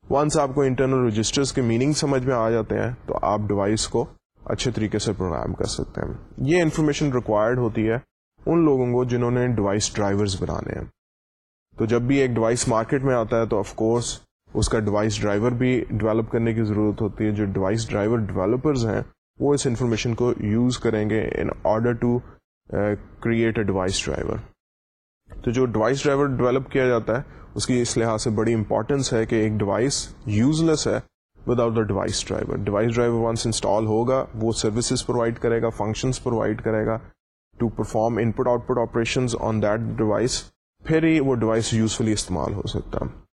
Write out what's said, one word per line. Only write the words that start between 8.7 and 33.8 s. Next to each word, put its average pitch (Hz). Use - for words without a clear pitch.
کو 123
جنہوں 120
نے 123
ڈیوائس 104
ڈرائیورز 101
بنانے -
ہیں۔ -
تو 117
جب 117
بھی 131
ایک 131
ڈیوائس 113
مارکیٹ 120
میں 135
آتا 113
ہے، 110
تو 104
of -
course 120
اس 107
کا 117
ڈیوائس 107
ڈرائیور 104
بھی 127
ڈیولپ 110
کرنے 113
کی 113
ضرورت 107
ہوتی 110
ہے۔ 107
جو 104
ڈیوائس 98
ڈرائیور 107
ڈیولپرز 113
ہیں، 104
وہ 139
اس 143
انفارمیشن 120
کو 120
یوز 117
کریں 107
گے 107
in -
order 117
to، 120
آ، -
create 113
a 101
device 92
driver۔ -
تو 123
جو 127
ڈیوائس 113
ڈرائیور 143
ڈیولپ 123
کیا 131
جاتا 117
ہے، -
اس 107
کی 123
اس 120
لحاظ 113
سے 120
بڑی 110
امپورٹنس 113
ہے 113
کہ 117
ایک 110
ڈیوائس 104
یوز 127
لیس 156
ہے 107
without 117
the 113
device 95
driver۔ -
ڈیوائس 107
ڈرائیور 117
once 113
انسٹال 107